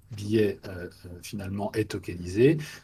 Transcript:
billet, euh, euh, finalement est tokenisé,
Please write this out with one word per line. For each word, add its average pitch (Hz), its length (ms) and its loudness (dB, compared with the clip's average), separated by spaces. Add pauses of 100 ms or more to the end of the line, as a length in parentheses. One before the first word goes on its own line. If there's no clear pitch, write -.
(120)
billet, 104 540 2
euh, 90 220 -8 (180)
euh, 90 40 -14 (120)
finalement 101 520 -6
est 107 180 0
tokenisé, 98 640 2 (260)